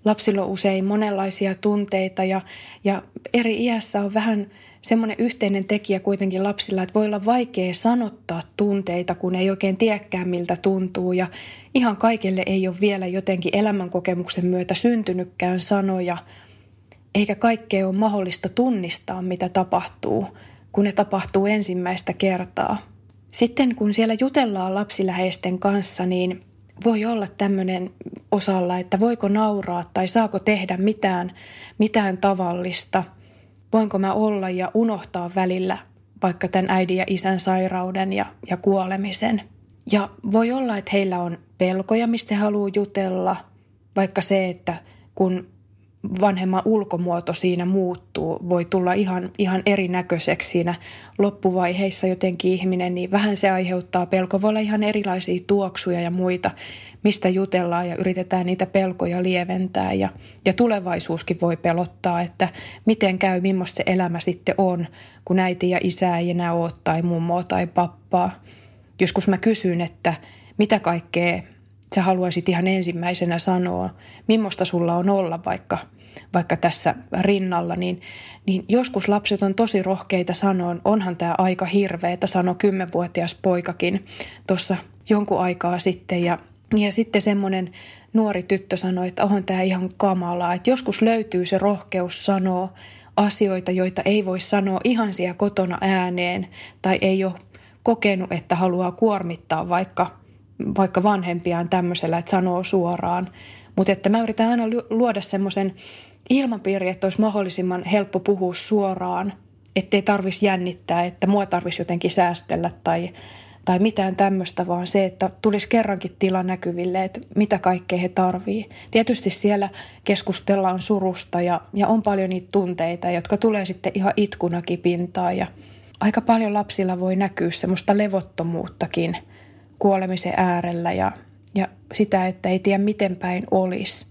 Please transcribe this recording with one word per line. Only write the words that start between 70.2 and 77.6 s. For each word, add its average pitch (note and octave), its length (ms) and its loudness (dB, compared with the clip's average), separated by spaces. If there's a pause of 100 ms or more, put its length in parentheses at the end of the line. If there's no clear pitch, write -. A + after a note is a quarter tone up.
mitä G#3 220 4
kaikkea F3 640 -2 (520)
sä F#3+ 80 4
haluaisit F3+ 460 0
ihan F3 180 2
ensimmäisenä F3 720 0
sanoa, F3+ 520 0 (380)
millaista G#3+ 360 2
sulla E3+ 300 0
on F3+ 160 2
olla F3 340 0
vaikka, - 340 -4 (560)
vaikka E3+ 220 0
tässä - 380 0 (260)
rinnalla, F#3 560 0